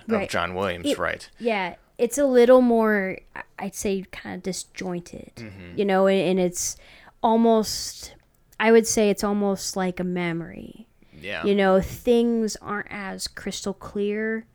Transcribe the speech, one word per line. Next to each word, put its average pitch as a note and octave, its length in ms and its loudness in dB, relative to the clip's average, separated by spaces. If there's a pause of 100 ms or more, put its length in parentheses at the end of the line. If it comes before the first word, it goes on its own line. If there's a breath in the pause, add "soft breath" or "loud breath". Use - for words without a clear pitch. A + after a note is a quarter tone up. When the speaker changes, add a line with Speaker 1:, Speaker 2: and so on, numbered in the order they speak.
Speaker 1:
of G#3+ 60 -6
Speaker 2:
Right. G3+ 160 -2
Speaker 1:
John F2+ 260 -2
Williams, F#2 320 -4
Speaker 2:
It C#4+ 100 0
Speaker 1:
right? E2 300 -6 (120)
Speaker 2:
Yeah. G#3 360 -4 (220)
It's A#3 200 -2
a C#4+ 80 2
little B3+ 360 8
more, G#3+ 560 2 (180)
I-, - 60 -12 (180)
I'd G3 160 -10
say, G3 360 -4
kinda G3 260 -12
disjointed, - 960 -10
Speaker 1:
Mm-hmm. G2 420 -14
Speaker 2:
you G#3 80 0
know, F#3+ 220 4
and, G3 140 4
and F#3 180 2
it's - 380 -2 (460 loud breath)
almost, A3+ 880 2 (460)
I A3 120 4
would A3+ 140 8
say G#3+ 240 2
it's G3 140 -2
almost G3+ 520 -2
like F#3 240 -2
a F3+ 40 -2
memory. F3 840 -6 (320 soft breath)
Speaker 1:
Yeah. F2 260 -6
Speaker 2:
You G3+ 100 2
know, F#3+ 260 4
things A#3 800 0
aren't G#3 300 -8
as F#3+ 360 -10
crystal - 460 -8
clear G#3+ 800 -6